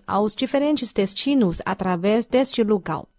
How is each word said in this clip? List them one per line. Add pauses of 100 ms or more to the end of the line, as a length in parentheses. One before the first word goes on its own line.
aos
diferentes
destinos
através
deste
local. (100)